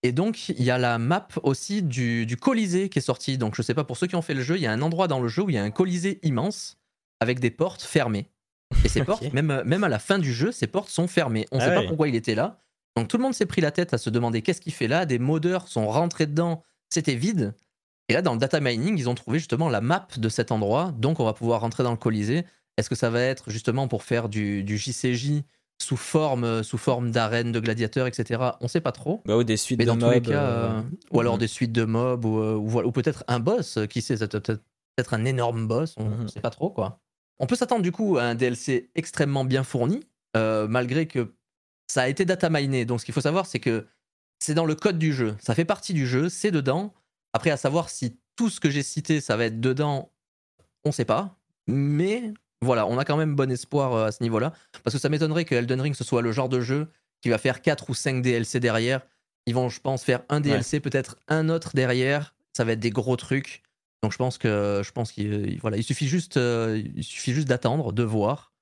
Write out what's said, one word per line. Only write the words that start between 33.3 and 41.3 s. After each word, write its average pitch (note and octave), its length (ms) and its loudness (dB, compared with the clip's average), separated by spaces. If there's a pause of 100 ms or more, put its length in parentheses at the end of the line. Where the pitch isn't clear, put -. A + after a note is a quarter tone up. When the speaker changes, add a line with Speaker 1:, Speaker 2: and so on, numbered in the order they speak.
Speaker 1:
boss, F3+ 380 0
euh, G#2+ 100 0
qui A#2 140 -4
sait, A#2 160 -2
ça G#2+ 100 -2
peut-être, G#2+ 340 -4 (340)
peut-être - 180 -2
un A2+ 120 0
énorme A#2 420 0
boss, C3 300 -2
on A2 120 -4
Speaker 2:
Mhm. A2 180 -4
Speaker 1:
sait - 140 -12
pas A#2 100 -2
trop, E3 180 -4
quoi. G#2+ 300 -6 (400)
On B2+ 80 0
peut A#3+ 80 2
s'attendre A#3+ 260 2
du F3+ 100 2
coup G3 260 2
à A#2+ 60 2
un A#2+ 120 0
D B2 100 2
L B2 120 2
C B2+ 380 -2
extrêmement C#3 500 0
bien C3 180 2
fourni, C3+ 380 0 (360)
euh, A2 300 2
malgré B2+ 400 0
que B2 260 -4 (540)